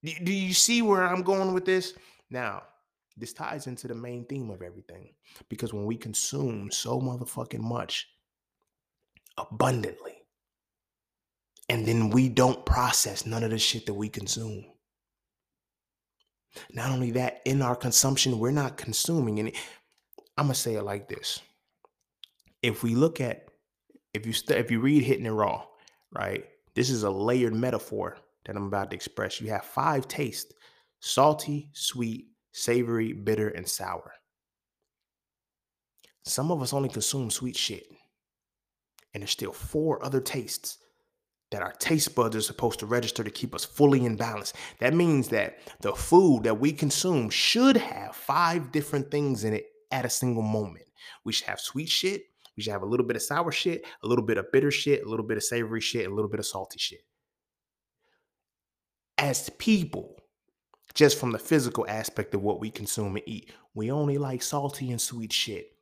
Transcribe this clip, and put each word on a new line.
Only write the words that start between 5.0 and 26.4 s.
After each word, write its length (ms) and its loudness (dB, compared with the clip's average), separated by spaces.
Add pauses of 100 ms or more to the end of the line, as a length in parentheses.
because 260 -8
when 120 -6
we 100 -2
consume 760 -4
so 300 -4
motherfucking 640 -6
much 480 -6 (1300)
abundantly, 920 -4 (1400)
and 180 0
then 220 2
we 180 4
don't 380 4
process 600 2
none 180 -2
of 80 0
the 60 -2
shit 280 0
that 80 -4
we 160 -4
consume, 560 -8 (2000)
not 180 -6
only 220 0
that, 340 -2
in 160 2
our 140 2
consumption, 640 2
we're 100 2
not 280 0
consuming 600 0
any. 160 -4 (840)
I'ma 160 2
say 200 -2
it 80 -2
like 260 -6
this. 320 -6 (1200)
If 180 0
we 140 2
look 260 2
at, 280 -6 (680)
if 100 -6
you 80 -4
st-, 240 0
if 140 0
you 80 2
read 240 6
Hitting 240 0
It 40 -2
Raw, 360 0 (440)
right, 380 -6 (240)